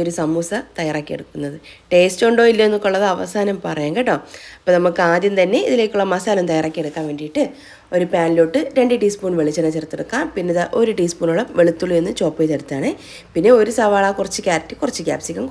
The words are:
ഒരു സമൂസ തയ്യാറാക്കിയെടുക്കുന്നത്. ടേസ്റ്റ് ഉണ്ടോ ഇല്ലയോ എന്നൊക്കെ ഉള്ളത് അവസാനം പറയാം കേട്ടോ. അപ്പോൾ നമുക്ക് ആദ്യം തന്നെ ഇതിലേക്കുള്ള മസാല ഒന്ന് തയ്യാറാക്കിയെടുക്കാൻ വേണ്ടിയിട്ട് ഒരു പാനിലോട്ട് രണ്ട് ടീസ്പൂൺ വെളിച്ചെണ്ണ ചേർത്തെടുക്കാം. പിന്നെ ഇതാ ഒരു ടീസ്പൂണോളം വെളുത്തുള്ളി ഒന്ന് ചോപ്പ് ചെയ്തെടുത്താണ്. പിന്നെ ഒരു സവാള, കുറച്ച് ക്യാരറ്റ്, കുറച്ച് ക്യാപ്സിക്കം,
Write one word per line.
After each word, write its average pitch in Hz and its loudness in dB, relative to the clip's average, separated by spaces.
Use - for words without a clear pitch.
ഒരു 170 -2
സമൂസ 165 -2
തയ്യാറാക്കിയെടുക്കുന്നത്. 151 -6
ടേസ്റ്റ് 185 4
ഉണ്ടോ 233 4
ഇല്ലയോ 214 4
എന്നൊക്കെ 202 0
ഉള്ളത് 196 2
അവസാനം 196 -4
പറയാം 156 -4
കേട്ടോ. 226 0
അപ്പോൾ 180 2
നമുക്ക് 175 2
ആദ്യം 196 2
തന്നെ 190 2
ഇതിലേക്കുള്ള 214 0
മസാല 190 0
ഒന്ന് 170 -2
തയ്യാറാക്കിയെടുക്കാൻ 160 -4
വേണ്ടിയിട്ട് 151 -4
ഒരു 180 2
പാനിലോട്ട് 165 2
രണ്ട് 247 4
ടീസ്പൂൺ 196 -2
വെളിച്ചെണ്ണ 156 0
ചേർത്തെടുക്കാം. 156 -6
പിന്നെ 175 -2
ഇതാ 175 0
ഒരു 226 2
ടീസ്പൂണോളം 170 -2
വെളുത്തുള്ളി 175 2
ഒന്ന് 185 -4
ചോപ്പ് 165 -2
ചെയ്തെടുത്താണ്. 147 -2
പിന്നെ 185 4
ഒരു 226 2
സവാള, 202 2
കുറച്ച് 190 -6
ക്യാരറ്റ്, 165 -2
കുറച്ച് 240 -6
ക്യാപ്സിക്കം, 170 -6